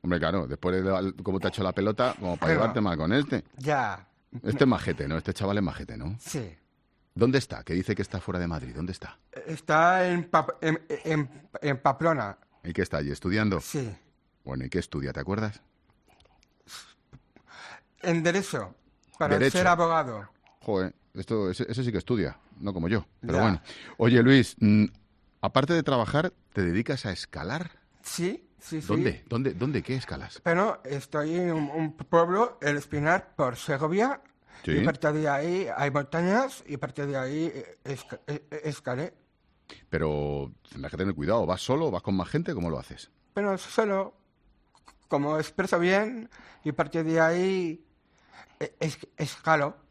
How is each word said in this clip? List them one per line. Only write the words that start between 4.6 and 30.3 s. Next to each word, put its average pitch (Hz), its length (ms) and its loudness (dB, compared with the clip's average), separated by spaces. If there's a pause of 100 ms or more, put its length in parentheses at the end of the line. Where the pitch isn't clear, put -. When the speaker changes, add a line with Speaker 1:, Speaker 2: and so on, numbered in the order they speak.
Speaker 1:
es 135 40 8
majete, 82 400 0
¿no? 78 100 -2
Este 80 180 -4
chaval 101 220 -2
es 104 60 0
majete, - 320 -6
¿no? 82 240 -8
Speaker 2:
Sí. 110 320 -8 (640)
Speaker 1:
¿Dónde 127 240 4
está? - 260 -4
Que 82 100 -4
dice 95 200 0
que 98 80 -2
está 95 180 -4
fuera 90 200 -4
de 87 80 -2
Madrid. 64 280 -6
¿Dónde 90 180 -6
está? - 260 -14 (260)
Speaker 2:
Está 170 640 4
en 175 220 0
Pap-, - 300 0
en, 160 200 0 (240)
en, 151 240 0 (320)
en 139 160 0
Pamplona. 135 580 0 (280)
Speaker 1:
¿Y 87 100 -6
qué 95 80 0
está 85 160 0
allí, 71 140 -2
estudiando? 98 500 0
Speaker 2:
Sí. 135 260 -6 (560)
Speaker 1:
Bueno, 65 220 -8
¿y 67 40 -10
qué 92 100 -2
estudia? 69 340 -6
¿Te 69 60 -8
acuerdas? 101 420 -4 (2500)
Speaker 2:
En 170 220 2
Derecho, 170 500 -2 (460)
para 180 180 4
Speaker 1:
Derecho. 135 220 4
Speaker 2:
ser 180 80 6
abogado. 160 600 2 (340)
Speaker 1:
Joder, 95 340 0 (180)
esto, 101 380 -2
ese, 92 180 -4
ese 127 140 -4
sí 120 80 0
que 98 80 0
estudia, 98 400 -2 (200)
no 98 140 -6
como 85 140 -2
yo. 107 180 2 (160)
Pero 117 120 -2
Speaker 2:
Ya. 131 80 4
Speaker 1:
bueno. 104 200 2 (360)
Oye, 117 260 8
Luis, 131 360 8
mm, 107 260 8 (560)
aparte 139 320 2
de 165 100 4
trabajar, 143 500 2 (200)
¿te 98 100 0
dedicas 117 420 0
a 101 60 -4
escalar? 151 600 -8 (300)
Speaker 2:
Sí, - 460 -6 (120)
sí, 156 220 -8
sí. - 60 -12
Speaker 1:
¿Dónde? - 400 0
¿Dónde, 120 260 -2
dónde? 117 300 -2
¿Qué 127 120 -2
escalas? - 480 -8